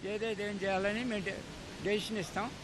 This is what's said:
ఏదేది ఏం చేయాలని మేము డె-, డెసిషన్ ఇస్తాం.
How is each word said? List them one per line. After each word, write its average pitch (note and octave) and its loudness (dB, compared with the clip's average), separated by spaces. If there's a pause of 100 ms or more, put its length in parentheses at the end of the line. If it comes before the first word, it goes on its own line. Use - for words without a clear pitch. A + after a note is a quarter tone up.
ఏదేది G#3 0
ఏం G#3 0
చేయాలని G3 2
మేము G#3+ 0
డె-, F#3+ -2 (440)
డెసిషన్ G#3 2
ఇస్తాం. G3 -2 (160)